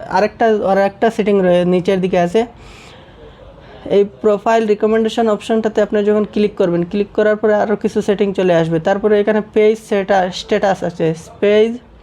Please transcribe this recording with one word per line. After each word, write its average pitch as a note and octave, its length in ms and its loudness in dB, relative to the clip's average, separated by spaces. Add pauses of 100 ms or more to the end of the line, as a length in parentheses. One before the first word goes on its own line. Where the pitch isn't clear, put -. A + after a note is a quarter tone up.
(100)
আরেকটা, G#3 360 0
আরেকটা G3 640 0
সেটিং G3+ 320 0
রয়ে-, F3+ 220 2
নিচের F#3 360 0
দিকে F#3 180 -2
আছে। F3 280 0 (1400)
এই G3 140 2
প্রোফাইল A3 640 0
রিকমেন্ডেশন A3 640 0
অপশনটাতে G#3+ 540 -2
আপনি G#3 220 -2
যখন G#3 200 0
ক্লিক G#3 300 -2
করবেন, E3+ 300 0
ক্লিক G3+ 300 -4
করার G#3+ 220 2
পরে G#3+ 180 0
আরও G#3 220 0
কিছু G#3 260 -4
সেটিং G3+ 320 -2
চলে F#3 200 2
আসবে। E3 260 0
তারপরে G3+ 400 0
এখানে G#3+ 200 0 (120)
পেজ G#3+ 260 2
সেটা-, F#3+ 520 -2
স্ট্যাটাস G3 520 -2
আছে, E3+ 320 -2 (260)
পেজ G#3+ 380 2 (240)